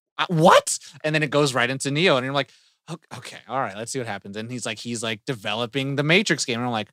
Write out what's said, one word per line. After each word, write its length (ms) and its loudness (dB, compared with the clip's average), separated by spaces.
uh, 100 0
what?" 500 6
And 120 0
then 80 2
it 80 0
goes 240 2
right 140 2
into 220 -4
Neo. 260 4
And 80 0
you're 100 -4
like, 160 -2
"O-, 100 -12
okay, 200 -16
all 120 -2
right, 160 -4
let's 160 -10
see 60 -6
what 100 -6
happens." 280 -10
And 140 -8
he's 160 -8
like, 120 -6
he's, 240 -8
like, 220 -6
developing 720 -4
the 60 0
Matrix 420 2
game. 140 -2
And 80 -4
I'm 60 -2
like 200 -4